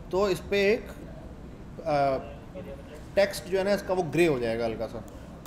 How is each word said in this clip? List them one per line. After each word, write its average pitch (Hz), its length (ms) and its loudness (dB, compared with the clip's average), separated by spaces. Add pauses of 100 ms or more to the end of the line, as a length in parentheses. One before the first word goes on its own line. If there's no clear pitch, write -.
(100)
तो 196 200 4
इस 175 100 0 (100)
पे 202 100 4 (120)
एक, - 180 0 (880)
आ, 139 380 2 (1000)
text 202 280 4
जो 190 140 0
है 185 60 2
ना 202 80 4
इसका 190 220 0
वो 185 100 2
ग्रे 160 220 4
हो 143 120 4
जाएगा 117 260 0
हल्का 110 220 -2
सा, 110 160 -8 (440)